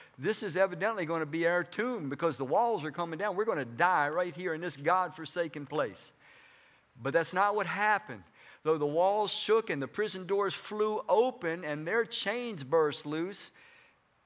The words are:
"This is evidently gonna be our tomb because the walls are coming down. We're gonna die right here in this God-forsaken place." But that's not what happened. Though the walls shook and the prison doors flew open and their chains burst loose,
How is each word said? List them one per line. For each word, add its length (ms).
"This 240
is 140
evidently 500
gonna 200
be 200
our 200
tomb 440
because 280
the 80
walls 400
are 60
coming 280
down. 160
We're 80
gonna 220
die 420
right 260
here 200
in 80
this 160
God-forsaken 880
place." 480
But 120
that's 220
not 220
what 120
happened. 560
Though 140
the 80
walls 440
shook 400
and 120
the 60
prison 380
doors 280
flew 560
open 560
and 200
their 200
chains 580
burst 420
loose, 460